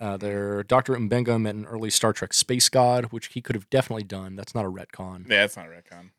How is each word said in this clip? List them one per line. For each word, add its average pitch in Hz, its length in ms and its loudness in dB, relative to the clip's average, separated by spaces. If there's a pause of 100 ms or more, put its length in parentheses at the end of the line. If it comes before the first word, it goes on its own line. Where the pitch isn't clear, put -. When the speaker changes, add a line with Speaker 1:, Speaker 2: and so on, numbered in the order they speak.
Speaker 1:
Uh, 107 160 -6
Speaker 2:
Mm-hmm. - 20 -
Speaker 1:
there, 101 440 -2
Doctor 127 320 4
Mbenga 117 460 0
met 107 160 -2
an 107 100 -10
early 110 240 -6
Star 110 220 4
Trek - 200 -6
space - 360 2
god, 123 380 4
which 113 200 -12
he - 160 -10
could 120 140 -4
have 101 120 -10
definitely 110 360 0
done. 95 320 -12
That's 98 180 -14
not 110 100 -2
a 95 60 -4
retcon. 92 580 -14
Speaker 2:
Yeah, 208 120 6
that's 202 160 2
not 87 100 -14
a 80 40 -20
retcon. 92 480 -20